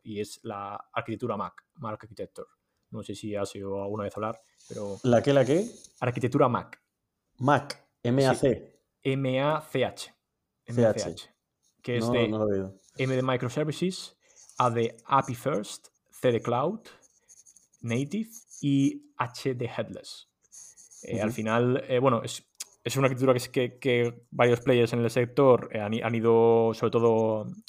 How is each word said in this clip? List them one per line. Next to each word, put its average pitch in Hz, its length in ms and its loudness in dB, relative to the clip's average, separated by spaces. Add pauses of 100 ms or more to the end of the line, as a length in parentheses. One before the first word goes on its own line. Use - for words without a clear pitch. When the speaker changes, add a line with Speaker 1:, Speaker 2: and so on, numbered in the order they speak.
Speaker 1:
y 104 160 -8
es - 240 -10
la 101 320 -10 (160)
arquitectura 113 440 -6
Mac, 98 280 -10 (100)
Mac 110 260 -10
Architecture. 101 460 -16 (440)
No 110 120 -12
sé 101 140 -12
si 104 180 -10
has 101 220 -4
oído 98 260 -8
alguna 101 220 -6
vez 101 120 -8
hablar, 110 240 -6 (280)
pero 104 340 -10
Speaker 2:
¿La 120 200 6
qué, 143 100 2
la 135 120 6
qué? 165 240 2 (320)
Speaker 1:
Arquitectura 123 480 2
Mac. 107 320 -4 (580)
Speaker 2:
Mac, 131 460 0 (200)
M 127 200 2
A 131 100 4
C. 123 200 2
Speaker 1:
Sí. - 200 -10 (280)
M 135 380 -2
A 151 200 0
C 131 240 -2
H. - 280 -8 (540)
Speaker 2:
C - 40 -16
H. 120 100 0
Speaker 1:
M 117 60 6
A 107 60 4
C 107 180 -4
H. - 200 -14 (520)
Que 120 160 -4
es 113 80 0
Speaker 2:
No, 120 60 0
Speaker 1:
de 117 160 2
Speaker 2:
no 107 100 -2
lo 107 100 0
he 104 60 0
oído. 95 200 -4 (220)
Speaker 1:
M 131 200 -2
de 127 60 0
Microservices, 139 920 -4 (420)
A 123 120 2
de 117 260 -2 (100)
api 135 280 2
First, 165 540 -6 (220)
C 127 220 0
de 113 80 0
Cloud, 139 400 -2 (1000)
Native 143 500 -4 (300)
y 139 560 0
H 127 380 -6
de 120 120 -6
Headless. - 600 -10 (760)
Eh, - 160 -6
al 110 80 -2
Speaker 2:
Ujú. 120 80 -6
Speaker 1:
final, 120 520 0
eh, 123 120 0
bueno, 127 240 2
es - 240 -12 (400)
es - 80 -4
una 135 100 2
arquitectura 131 280 4
que 123 40 2
es - 120 -6
que, 123 280 -2
que 120 520 0
varios 120 320 4
players 120 320 4
en 120 60 0
el 117 100 0
sector, 123 640 4
eh, 110 80 -4
han 104 120 -2
i-, 113 80 -2
han 117 140 -2
ido, 113 580 6
sobre 110 180 -2
todo, 110 540 2 (240)